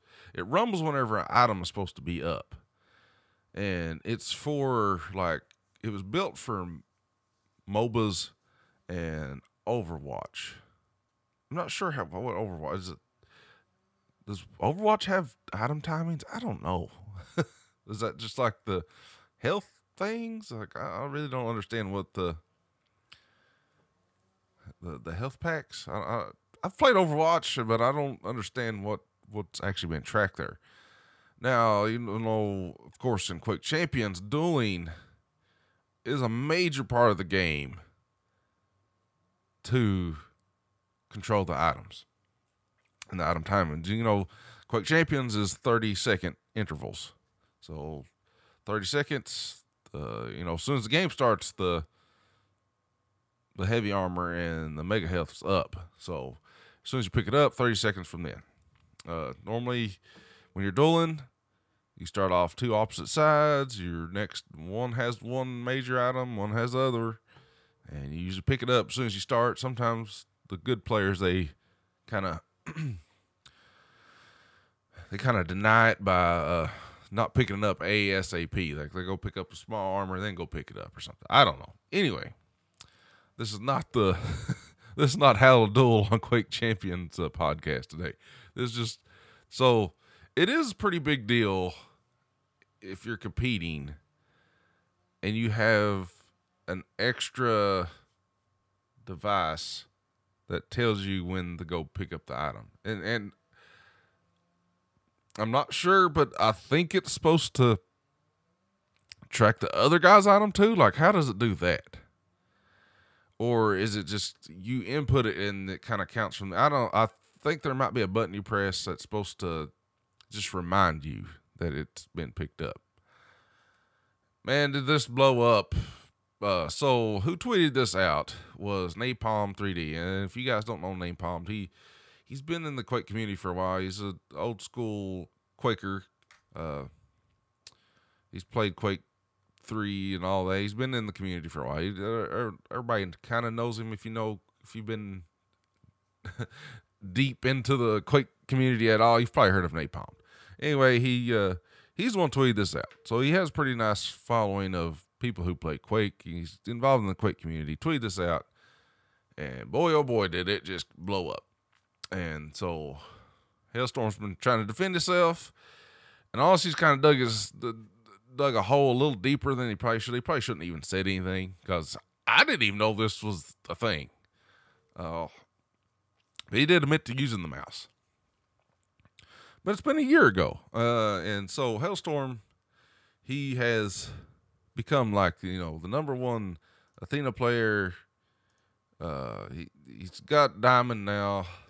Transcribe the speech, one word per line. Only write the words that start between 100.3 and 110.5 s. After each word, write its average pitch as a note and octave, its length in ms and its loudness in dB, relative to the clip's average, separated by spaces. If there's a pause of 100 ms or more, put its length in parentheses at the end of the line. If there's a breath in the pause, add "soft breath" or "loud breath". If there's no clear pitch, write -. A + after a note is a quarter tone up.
that - 240 -6
tells A2+ 300 0
you F#2+ 220 -2
when F2 340 -6
to F2 80 -10
go E2 180 -4
pick F2 300 -10
up D#2+ 120 -12
the B1+ 140 -8
item. A1 320 -8 (120)
And, G2+ 200 -6
and G#2+ 280 -4 (2000 soft breath)
I'm A2 140 -2
not C3+ 220 0
sure, F#3 360 6
but C#3+ 300 2
I A2 120 6
think D#3+ 440 0
it's - 160 0
supposed - 440 4
to A#2+ 240 6 (1500)
track A2 300 4
the - 160 -2
other D3 240 6
guy's G3 280 10
item G3+ 240 8